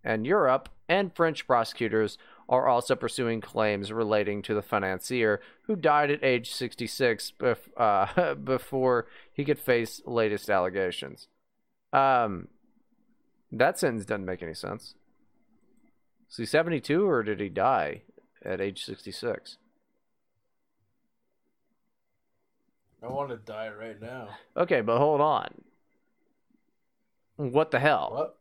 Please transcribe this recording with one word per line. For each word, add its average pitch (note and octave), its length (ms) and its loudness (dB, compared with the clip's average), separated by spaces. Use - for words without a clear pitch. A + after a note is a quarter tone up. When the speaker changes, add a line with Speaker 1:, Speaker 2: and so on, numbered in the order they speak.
Speaker 1:
and A2 240 -2
Europe, C#3+ 420 4
and F#3 260 2
French E3 320 0
prosecutors A2 720 2
are B2+ 160 4
also B2+ 300 4
pursuing A#2 460 -4
claims G#2 500 0
relating G#2 480 2
to G#2+ 140 -2
the G#2 80 0
financier G#2 760 0
who A3 100 -2
died D3 340 4
at D3 140 -2
age B2 260 2
sixty-six A#2+ 880 -2
bef-, B2 380 -2
uh, A2+ 580 2
<laughs> - 20 -8
before C3 680 0
he C#3+ 100 -4
could C#3 140 0
face A#2 480 0
latest A2 420 0
allegations. F#2 800 -2
Um, A#2+ 560 2
that C3 260 2
sentence A2+ 280 -2
doesn't G2+ 180 -4
make F#2 180 -6
any D#2+ 120 -10
sense. - 400 -12
Is - 80 -18
he A#2 80 -6
seventy-two E3 600 0
or C3+ 160 2
did G#2 160 -4
he G2 120 -4
die F#2 540 0
at F#2 200 -6
age G2 200 -6
sixty-six? - 760 -10
Speaker 2:
I A#2 60 -12
wanna C3+ 280 -6
die A2 320 -10
right G#2+ 320 -14
now. A#2+ 280 -12
Speaker 1:
Okay, E3+ 240 2
but A2+ 160 2
hold D3 240 4
on. D3 280 2
What C#3+ 360 0
the B2+ 60 2
hell? B2+ 320 2
Speaker 2:
What? D3 300 -4